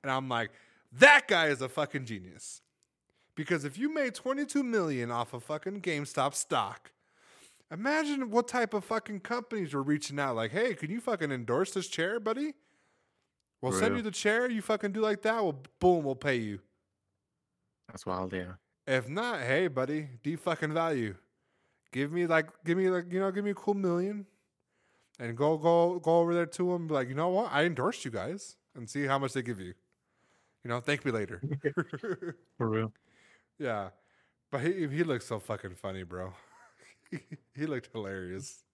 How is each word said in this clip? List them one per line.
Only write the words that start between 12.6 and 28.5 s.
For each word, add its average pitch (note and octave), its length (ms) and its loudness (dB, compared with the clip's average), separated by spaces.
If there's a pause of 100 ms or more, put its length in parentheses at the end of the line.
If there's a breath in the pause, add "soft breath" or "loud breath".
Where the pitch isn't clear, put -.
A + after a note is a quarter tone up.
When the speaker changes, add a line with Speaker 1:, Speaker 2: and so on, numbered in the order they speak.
Speaker 1:
We'll B2+ 120 0
Speaker 2:
For - 60 2
Speaker 1:
send A3 160 4
Speaker 2:
real. B3 40 0
Speaker 1:
you A#3 40 -4
the G#3+ 80 -2
chair. A3+ 400 2
You A3 120 0
fucking G#3 300 0
do G#3+ 80 -2
like G#3+ 220 2
that. A3 200 2
Well, D3 180 0 (180)
boom, F3 260 6
we'll C3+ 120 0
pay C#3 200 2
you." G#2 240 -4 (1300)
Speaker 2:
That's - 180 -16
wild, F#2 260 -2
yeah. F#2 220 -6 (300)
Speaker 1:
If C3 240 -2
not, G#3 340 -4
hey, C#3+ 260 2
buddy, C#3+ 400 -4 (160)
deep D#3+ 160 -4
fucking D#3+ 340 -2
value. C#3+ 400 -2 (800)
Give C#3 180 -4
me, F3 160 0
like, D#3+ 220 2 (160)
give E3+ 120 2
me, F#3 140 4
like, F3+ 220 -2
you F#3 80 0
know, G3 100 0
give G3+ 140 -4
me G#3 80 0
a - 20 -2
cool - 200 0
million, F#3+ 520 0 (920)
and A#2 160 -6
go, D3+ 200 4
go, E3+ 440 6
go E3 180 6
over E3+ 160 4
there E3+ 120 2
to F3+ 280 0
'em, E3+ 140 -4
be D3+ 60 0
like, C3 140 0
"You C3 60 -6
know D#3+ 140 0
what? F#3+ 240 2
I C#3+ 120 4
endorsed E3+ 400 0
you C3 60 -6
guys," A2+ 460 -8 (180)